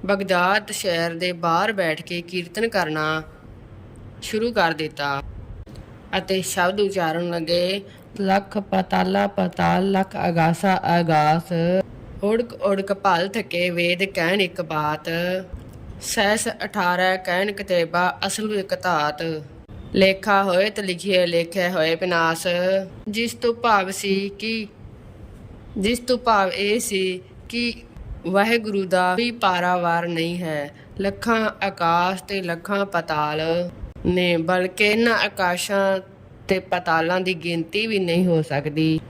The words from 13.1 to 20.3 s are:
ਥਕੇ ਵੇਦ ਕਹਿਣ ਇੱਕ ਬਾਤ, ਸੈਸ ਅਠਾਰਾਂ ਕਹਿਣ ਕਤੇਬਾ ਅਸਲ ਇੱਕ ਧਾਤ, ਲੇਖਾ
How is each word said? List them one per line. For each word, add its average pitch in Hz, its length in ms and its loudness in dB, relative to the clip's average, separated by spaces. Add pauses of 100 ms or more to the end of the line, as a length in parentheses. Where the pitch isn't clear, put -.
ਥਕੇ 180 420 -2
ਵੇਦ 175 340 0
ਕਹਿਣ 185 380 0
ਇੱਕ 180 200 -2
ਬਾਤ, 151 480 -2 (920)
ਸੈਸ 214 460 0
ਅਠਾਰਾਂ 185 680 0
ਕਹਿਣ 185 340 0
ਕਤੇਬਾ 180 760 0
ਅਸਲ 214 320 -2
ਇੱਕ 185 220 -4
ਧਾਤ, 151 420 0 (720)
ਲੇਖਾ 190 480 4